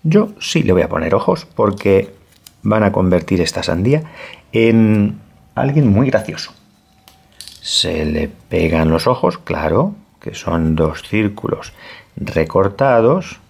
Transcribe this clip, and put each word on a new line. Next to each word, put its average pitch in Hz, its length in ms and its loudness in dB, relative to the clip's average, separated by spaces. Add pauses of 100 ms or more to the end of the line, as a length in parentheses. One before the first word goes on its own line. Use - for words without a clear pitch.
Yo 196 280 2 (100)
sí - 220 -2
le 92 100 2
voy 90 100 4
a 80 60 0
poner 85 260 -2
ojos - 320 -2
porque 98 680 0 (480)
van 107 220 2
a 98 80 2
convertir 90 480 0
esta 90 220 -4
sandía 117 420 0 (480)
en 113 680 4 (360)
alguien 139 340 2
muy 123 220 2
gracioso. - 420 -4 (1080)
Se - 440 -2
le 76 240 -2
pegan 82 600 0
los 82 180 2
ojos, - 300 0
claro, 80 580 -2 (240)
que - 140 -12
son 80 400 -2
dos 78 280 0
círculos - 680 -4 (440)
recortados. 113 1200 0 (100)